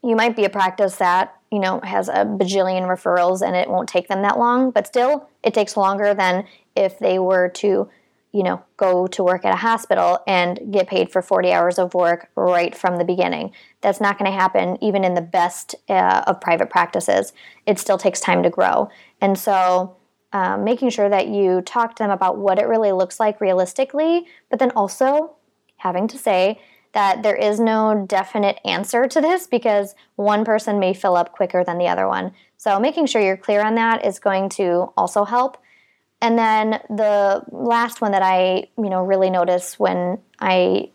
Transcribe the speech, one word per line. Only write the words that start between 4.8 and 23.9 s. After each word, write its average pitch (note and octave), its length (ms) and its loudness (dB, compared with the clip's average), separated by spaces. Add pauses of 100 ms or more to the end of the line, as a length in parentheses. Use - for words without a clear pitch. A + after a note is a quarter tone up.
still, C4+ 420 0 (140)
it G3+ 120 0
takes G#3+ 240 0
longer G3 340 2
than F#3+ 320 0 (320)
if F#3+ 220 0
they F#3+ 200 0
were F#3 300 2
to, G3 400 -2 (440)
you G3+ 100 0
know, F#3 200 -2 (140)
go F#3 300 2
to F#3 180 -4
work F3+ 220 0
at F#3+ 80 4
a - 20 -2
hospital F#3 680 0
and F3+ 340 0 (100)
get F#3+ 160 2
paid F#3 240 -2
for F#3 120 0
forty F3+ 300 0
hours F3 260 2
of F3+ 160 -2
work E3+ 420 0
right F3 400 0
from F3+ 200 -2
the F3 80 -2
beginning. F3+ 480 -2 (280)
That's G3+ 200 -2
not G3+ 180 0
gonna G3 120 0
happen F#3 540 0
even G3 200 0
in F3+ 100 0
the E3+ 80 0
best, F3 520 -4 (140)
uh, F#3 380 2
of F#3 120 0
private E3+ 300 0
practices. F3+ 640 -2 (320)
It G3+ 140 0
still F#3+ 200 0
takes F3+ 220 0
time F3+ 220 0
to F3 80 2
grow. - 400 0 (320)
And G3 160 2
so, F#3 580 0 (360)
uh, G3 240 -2
making A#3 340 -2
sure G#3 180 0
that G3 180 2
you F#3+ 360 2
talk A#3 340 -4
to A3 80 -4
them G3+ 80 0
about F#3+ 260 0
what G3 220 2
it - 80 0
really A3 240 2
looks F#3 260 -2
like G#3+ 220 0
realistically, C4+ 880 0 (200)